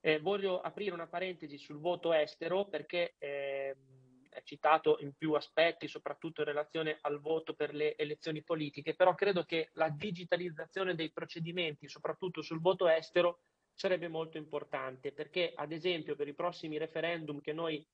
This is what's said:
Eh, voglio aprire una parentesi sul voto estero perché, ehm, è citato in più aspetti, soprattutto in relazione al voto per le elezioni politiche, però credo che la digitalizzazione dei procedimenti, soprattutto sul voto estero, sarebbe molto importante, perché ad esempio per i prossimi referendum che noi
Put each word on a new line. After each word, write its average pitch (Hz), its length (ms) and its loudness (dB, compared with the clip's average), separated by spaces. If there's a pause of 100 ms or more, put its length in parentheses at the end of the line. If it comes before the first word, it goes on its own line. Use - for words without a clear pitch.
Eh, 156 200 2
voglio 185 400 0
aprire 185 340 -4
una 165 140 -8
parentesi 165 500 -6
sul 147 220 -14
voto 175 320 0
estero 165 540 2
perché, 170 520 -2
ehm, 139 880 -6 (240)
è - 140 -16
citato 151 580 4
in 143 140 -8
più 156 180 0
aspetti, 156 560 2
soprattutto 156 540 -6
in 147 60 0
relazione 151 520 -2
al 147 200 -2
voto 160 340 -2
per 147 200 -2
le 151 220 2
elezioni 151 460 -4
politiche, 151 520 -2
però 185 200 6
credo 185 300 2
che 160 280 -2
la 160 160 2
digitalizzazione 175 1040 -2
dei 160 160 -4
procedimenti, 165 760 -6
soprattutto 160 540 -6
sul 165 180 -6
voto 185 260 4
estero, 170 540 4 (320)
sarebbe 175 360 0
molto 160 280 -6
importante, 139 760 -6
perché 165 420 -2
ad 147 180 -6
esempio 160 440 -2
per 143 120 -2
i 147 60 -10
prossimi 165 420 -4
referendum 160 640 -4
che 151 140 -4
noi 160 400 -2